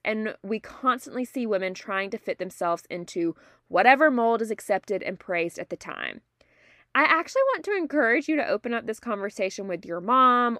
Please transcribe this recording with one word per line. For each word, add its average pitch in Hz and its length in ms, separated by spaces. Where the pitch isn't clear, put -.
And 220 380
we 214 200
constantly 254 640
see 247 200
women 190 280
trying 190 380
to 220 60
fit - 220
themselves 175 500
into 170 460
whatever 254 420
mold 233 320
is 220 80
accepted 196 540
and 185 160
praised 170 400
at 165 100
the 175 80
time. - 440
I 269 60
actually 330 400
want 339 120
to 403 100
encourage 294 540
you 311 80
to 277 100
open 226 260
up 226 120
this 220 160
conversation 202 640
with 175 180
your 170 140
mom 247 600